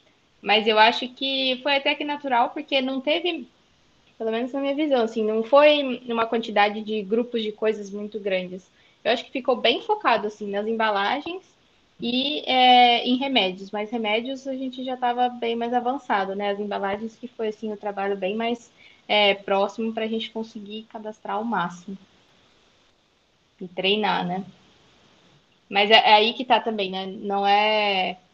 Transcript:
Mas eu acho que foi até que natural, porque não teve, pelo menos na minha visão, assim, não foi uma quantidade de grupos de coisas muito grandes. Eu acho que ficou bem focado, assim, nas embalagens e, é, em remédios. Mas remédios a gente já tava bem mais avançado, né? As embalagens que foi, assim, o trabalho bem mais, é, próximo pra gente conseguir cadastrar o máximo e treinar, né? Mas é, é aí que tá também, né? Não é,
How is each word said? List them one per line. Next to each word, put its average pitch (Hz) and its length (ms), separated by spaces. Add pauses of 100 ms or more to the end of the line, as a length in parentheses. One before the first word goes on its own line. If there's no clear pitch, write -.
(420)
Mas 208 260
eu 214 100
acho 233 320
que 262 540
foi 277 140
até 285 180
que 294 80
natural, 269 480
porque 294 300
não 262 200
teve, 330 460 (720)
pelo 220 120
menos 247 220
na 277 80
minha 277 140
visão, 277 280
assim, 226 220
não 220 180
foi 285 640
uma 226 200
quantidade 214 560
de 214 180
grupos 233 400
de 214 100
coisas 208 380
muito 208 300
grandes. 185 500 (340)
Eu 233 80
acho 247 140
que - 60
ficou 254 240
bem 226 260
focado, 254 460
assim, 208 240
nas 208 160
embalagens 226 760 (560)
e, 262 460
é, 247 640
em 247 100
remédios. 196 540
Mas 208 180
remédios 240 580
a 269 80
gente 262 280
já 254 140
tava 247 320
bem 233 260
mais 233 180
avançado, 233 600
né? 202 160
As 202 80
embalagens 202 560
que 247 120
foi, 226 200
assim, 214 240
o 208 60
trabalho 202 380
bem 190 200
mais, 233 360 (360)
é, 208 280
próximo 202 580
pra 220 140
gente 220 240
conseguir 220 580
cadastrar 214 520
o 233 40
máximo 190 520 (1600)
e 180 60
treinar, 185 600
né? 185 160 (1300)
Mas 202 200
é, 220 60
é 214 180
aí 214 200
que 247 120
tá 226 140
também, 208 320
né? 190 160
Não 202 380
é, 202 720 (160)